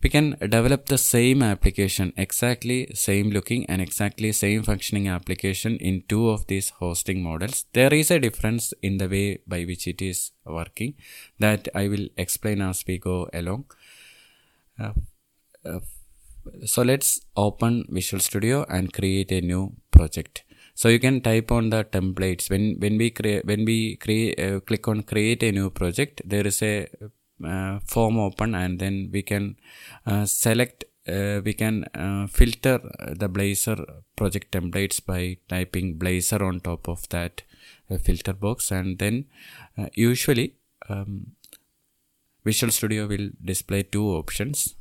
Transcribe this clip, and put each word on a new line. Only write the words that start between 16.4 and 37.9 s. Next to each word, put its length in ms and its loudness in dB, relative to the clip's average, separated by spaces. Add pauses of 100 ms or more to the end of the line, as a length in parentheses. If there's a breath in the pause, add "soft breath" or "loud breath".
so 160 0
let's 400 2 (160)
open 540 2
Visual 300 -2
Studio 500 0
and 200 0
create 420 0
a 100 0
new 320 -2 (160)
project. 540 6 (340 soft breath)
So 120 6
you 100 8
can 220 2
type 280 2
on 200 2
the 140 0
templates. 680 0
When, 280 2
when 200 2
we 100 4
crea-, 380 0
when 180 2
we 320 2
crea-, 380 0
uh, 260 -2
click 280 -2
on 160 0
create 380 0
a 80 4
new 200 0
project, 520 -2
there 240 0
is 140 0
a, 260 -2 (560)
uh, 440 -4
form 320 2
open, 360 0
and 240 -2
then 320 -2
we 120 -2
can, 340 -4 (480 loud breath)
uh, 220 2
select, 580 0 (240)
uh, 340 -2
we 120 -2
can, 300 -2 (100)
uh, 320 -4
filter 520 4 (300)
the 180 -4
Blazor 600 -2 (300)
project 360 -2
templates 500 -2
by 360 -4 (100)
typing 500 -4
Blazor 480 0
on 140 -2
top 300 -6
of 180 -8
that, 340 -6 (480 loud breath)